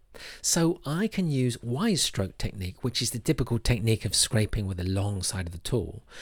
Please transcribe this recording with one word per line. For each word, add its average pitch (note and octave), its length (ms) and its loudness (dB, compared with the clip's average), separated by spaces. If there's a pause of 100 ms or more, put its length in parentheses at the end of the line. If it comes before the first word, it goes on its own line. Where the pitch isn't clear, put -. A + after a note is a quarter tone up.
(420)
So E3+ 440 2
I E3 220 0
can F3+ 240 0
use B2+ 320 2
wide D3 360 2
stroke - 380 0
technique, F#2 460 -4
which - 180 0
is A#2 100 -2
the B2 60 -4
typical A#2+ 400 0
technique A2+ 460 2
of G#2 100 -2
scraping G#2+ 540 2
with F#2 100 -4
the F2+ 60 -4
long G2 400 0
side F#2 240 -4
of E2+ 60 -8
the E2 60 -8
tool. G2 440 -2 (180)